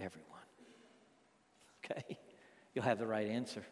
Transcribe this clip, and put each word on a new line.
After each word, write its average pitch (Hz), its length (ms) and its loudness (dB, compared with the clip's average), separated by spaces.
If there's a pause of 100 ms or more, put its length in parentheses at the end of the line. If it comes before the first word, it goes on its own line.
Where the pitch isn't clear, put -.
everyone. 92 260 -8 (1600)
Okay? - 340 -4 (560)
You'll 120 100 4
have 117 140 6
the 113 80 0
right 107 220 4
answer. 113 440 0